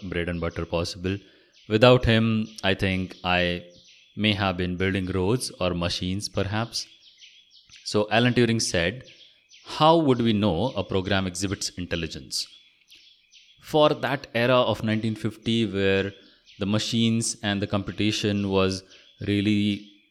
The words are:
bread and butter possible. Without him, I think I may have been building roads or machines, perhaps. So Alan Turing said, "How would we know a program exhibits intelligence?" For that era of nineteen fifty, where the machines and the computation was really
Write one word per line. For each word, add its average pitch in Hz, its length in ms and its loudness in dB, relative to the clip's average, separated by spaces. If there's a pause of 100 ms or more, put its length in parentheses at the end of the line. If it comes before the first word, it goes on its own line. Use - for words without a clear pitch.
bread 85 260 -4
and 85 120 -4
butter 85 260 -4
possible. 90 500 -4 (520)
Without 123 360 6
him, 113 440 2 (160)
I 98 100 2
think 92 480 -2
I 87 400 0 (540)
may 107 160 2
have 98 240 0
been 90 200 -2
building 95 300 0
roads 95 540 0
or 90 120 0
machines, 90 560 -4
perhaps. 104 560 -4 (1000)
So 104 260 0
Alan 120 240 4
Turing 113 260 2
said, 95 440 -2 (600)
"How 160 320 4
would 135 240 4
we 117 120 2
know 101 440 0
a 95 60 -2
program 95 460 -2
exhibits 92 400 -4
intelligence?" 82 760 -8 (1200)
For 151 280 4
that 131 440 -4
era 123 260 4
of 107 220 0
nineteen 110 320 -2
fifty, 113 500 -2
where 98 480 0 (460)
the 98 80 -4
machines 113 720 0
and 101 220 -2
the 101 60 -2
computation 101 800 -2
was 95 340 0 (460)
really 104 600 0 (220)